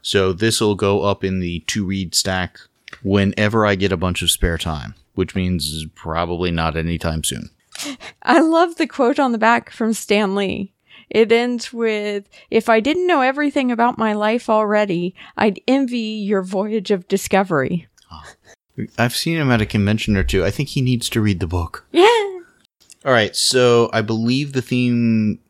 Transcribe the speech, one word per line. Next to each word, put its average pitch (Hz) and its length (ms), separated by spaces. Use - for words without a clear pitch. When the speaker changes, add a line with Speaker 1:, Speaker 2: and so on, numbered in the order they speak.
Speaker 1:
So 95 320
this'll 107 420
go 98 280
up 98 200
in 92 160
the 87 220
to-read 95 540
stack 92 440
whenever 104 600
I 101 100
get 95 160
a 92 60
bunch 90 240
of 87 100
spare 85 260
time, 73 380
which 92 200
means 80 500
probably 85 560
not 82 240
anytime 80 480
soon. - 260
Speaker 2:
I 269 180
love 330 340
the 311 120
quote 247 320
on 269 120
the 233 60
back 233 320
from 226 240
Stan 202 420
Lee. 196 380
It 220 220
ends 240 420
with, 208 540
"If 226 200
I 226 100
didn't 320 280
know 320 140
everything 269 500
about 240 260
my 220 160
life 214 360
already, 208 680
I'd 208 300
envy 247 320
your 214 420
voyage 202 500
of 190 160
discovery." 185 800
Speaker 1:
Oh. 78 120
I've 120 180
seen 165 220
him 139 140
at 113 100
a 104 40
convention 104 520
or 92 60
two. 95 220
I 101 60
think 143 180
he 143 120
needs 127 280
to 113 120
read 104 180
the 92 80
book. 85 440
Speaker 2:
Yeah. 339 140
Speaker 1:
All 139 80
right, 110 220
so 120 580
I 113 80
believe 120 520
the 131 80
theme 117 800